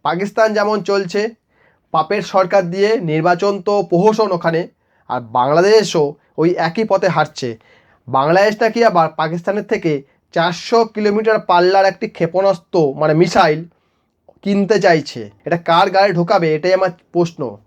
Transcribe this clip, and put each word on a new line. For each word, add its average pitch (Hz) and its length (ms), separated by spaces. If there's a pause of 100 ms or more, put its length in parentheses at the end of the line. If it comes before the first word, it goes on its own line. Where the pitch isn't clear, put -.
পাকিস্তান 202 420 (100)
যেমন 214 200 (120)
চলছে 196 320 (720)
পাপের 160 300 (100)
সরকার 190 300 (100)
দিয়ে, 196 160 (220)
নির্বাচন 175 420 (140)
তো 208 60 (180)
প্রহসন 214 460
ওখানে, 165 240 (520)
আর 127 80 (160)
বাংলাদেশও 170 680 (360)
ওই 165 80 (180)
একই 220 240
পথে 196 240
হাঁটছে। 147 340 (580)
বাংলাদেশ 165 460 (100)
নাকি 226 160 (100)
আবার 170 180 (120)
পাকিস্তানের 175 520
থেকে 180 200 (420)
চারশো 175 460 (140)
কিলোমিটার 214 440 (120)
পাল্লার 190 420
একটি 190 160 (100)
ক্ষেপণাস্ত্র, 180 600 (240)
মানে 156 200
মিসাইল 175 380 (840)
কিনতে 202 320 (100)
চাইছে। 160 360 (240)
এটা 160 120 (120)
কার 175 260
গায়ে 196 220
ঢোকাবে, 170 380
এটাই 180 240
আমার 185 120 (240)
প্রশ্ন। 170 260 (240)